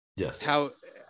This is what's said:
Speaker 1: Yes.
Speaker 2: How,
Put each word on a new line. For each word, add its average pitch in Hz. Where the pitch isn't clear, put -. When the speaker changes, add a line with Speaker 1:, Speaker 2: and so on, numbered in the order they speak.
Speaker 1:
Yes. 82
Speaker 2:
How, 147